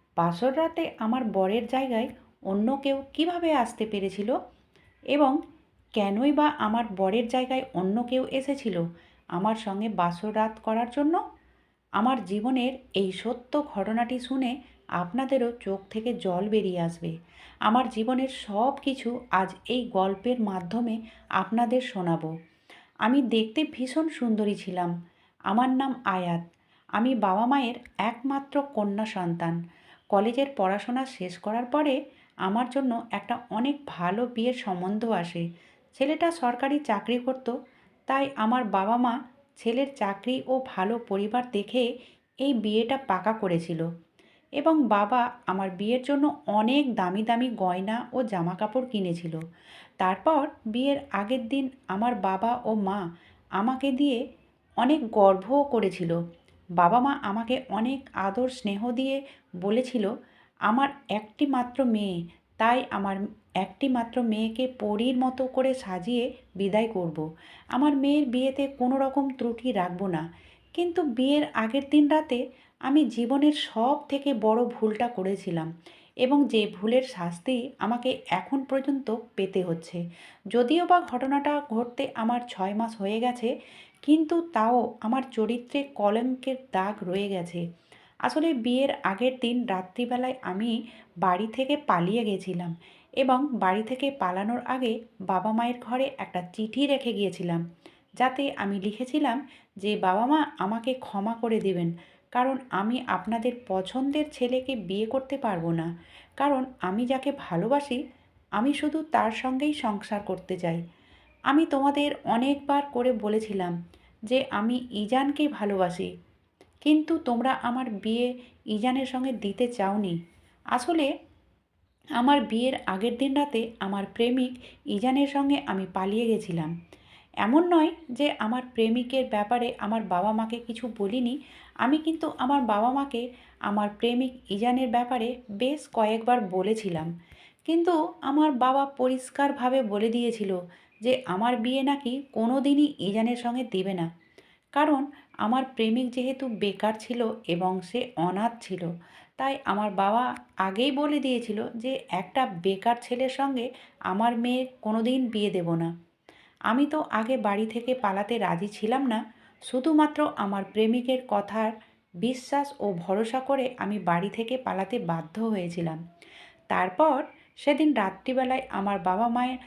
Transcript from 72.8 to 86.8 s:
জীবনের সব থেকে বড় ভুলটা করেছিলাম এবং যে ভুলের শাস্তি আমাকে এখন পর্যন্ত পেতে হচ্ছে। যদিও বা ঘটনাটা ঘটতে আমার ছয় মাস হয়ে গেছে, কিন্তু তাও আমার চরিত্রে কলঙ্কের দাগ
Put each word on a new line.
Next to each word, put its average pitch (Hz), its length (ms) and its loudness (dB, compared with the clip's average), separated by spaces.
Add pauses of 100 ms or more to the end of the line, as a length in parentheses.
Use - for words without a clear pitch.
জীবনের 269 580 4
সব 247 320 2 (140)
থেকে 277 240 0
বড় 220 320 4
ভুলটা 214 420 0
করেছিলাম 180 640 -2 (420)
এবং 262 320 4
যে 220 200 4
ভুলের 220 340 2
শাস্তি 233 800 -4
আমাকে 240 300 -2 (200)
এখন 185 340 -2
পর্যন্ত 269 520 -2 (200)
পেতে 190 280 0
হচ্ছে। 170 460 -6 (380)
যদিও 240 380 4
বা 349 160 6
ঘটনাটা 277 520 0 (160)
ঘটতে 240 340 -2 (120)
আমার 233 340 0
ছয় 196 240 -4
মাস 226 240 -2
হয়ে 202 220 -2
গেছে, 240 300 0 (520)
কিন্তু 311 340 4 (180)
তাও 226 240 4 (240)
আমার 247 300 0
চরিত্রে 233 480 -2 (160)
কলঙ্কের 247 640 0 (140)
দাগ 196 320 0